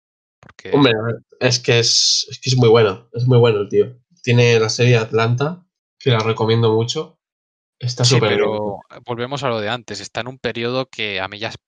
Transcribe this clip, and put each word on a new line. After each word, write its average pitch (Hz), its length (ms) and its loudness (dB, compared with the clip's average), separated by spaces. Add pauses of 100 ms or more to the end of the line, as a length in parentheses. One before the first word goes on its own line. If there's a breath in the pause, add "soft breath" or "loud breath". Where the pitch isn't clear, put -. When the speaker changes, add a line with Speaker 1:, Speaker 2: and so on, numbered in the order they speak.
(400)
Speaker 1:
Porque - 320 -20
Speaker 2:
Hombre, 135 260 4
a 107 80 -6
ver, 117 100 -4 (220)
es 123 220 0
que 120 180 2
es, - 500 0
es - 120 -16
que 131 100 -4
es 127 60 2
muy 123 140 4
bueno, 107 420 2
es 120 140 -4
muy 127 120 6
bueno 117 220 4
el 101 80 -6
tío. - 320 0 (220)
Tiene 120 360 4
la 110 100 0
serie 123 280 2
Atlanta, 120 680 -2 (340)
que - 120 -2
la 117 80 2
recomiendo 113 540 0
mucho. 120 460 -4 (600)
Está 123 260 -4
Speaker 1:
Sí, 123 120 4
Speaker 2:
súper 113 200 2
bien. 104 60 0
Speaker 1:
pero 107 360 -4 (280)
volvemos 123 360 -8
a 139 60 -2
lo 117 100 -2
de 104 120 -4
antes. 110 300 -8
Está 101 200 -10
en 113 80 -8
un 131 100 -16
periodo 120 520 -6
que 104 280 -8
a 95 100 -6
mí 101 100 -14
ya 110 100 -8
es, - 80 -14 (120)